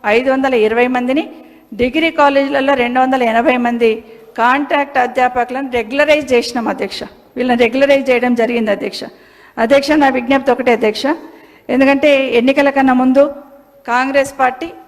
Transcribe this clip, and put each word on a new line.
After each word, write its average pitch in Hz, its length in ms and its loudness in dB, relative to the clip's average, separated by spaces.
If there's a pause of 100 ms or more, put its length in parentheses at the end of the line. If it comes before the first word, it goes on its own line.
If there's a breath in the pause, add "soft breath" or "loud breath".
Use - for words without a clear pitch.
ఐదు 226 240 2
వందల 269 240 0
ఇరవై 226 320 2
మందిని, 254 360 -2 (520 loud breath)
డిగ్రీ 254 360 -2
కాలేజీలలో 277 640 2
రెండు 247 260 -2
వందల 262 220 2
ఎనభై 233 340 0
మంది 240 340 0 (460 loud breath)
కాంట్రాక్ట్ 277 640 0
అధ్యాపకులను 247 720 -2
రెగ్యులరైజ్ 277 560 0
చేసినాం 233 420 -2
అధ్యక్ష. 196 320 -8 (340)
వీళ్ళని 247 280 -2
రెగ్యులరైజ్ 269 460 2
చేయడం 247 260 0
జరిగింది 233 360 -2
అధ్యక్ష. 202 320 -6 (540 loud breath)
అధ్యక్ష, 269 360 2
నా 294 160 4
విజ్ఞప్తి 254 440 0
ఒకటే 247 200 0
అధ్యక్ష, 214 320 -2 (640 loud breath)
ఎందుకంటే 269 420 2 (280)
ఎన్నికల 277 320 2
కన్నా 269 240 2
ముందు 262 300 4 (600)
కాంగ్రెస్ 269 520 0
పార్టీ 262 300 -2 (200)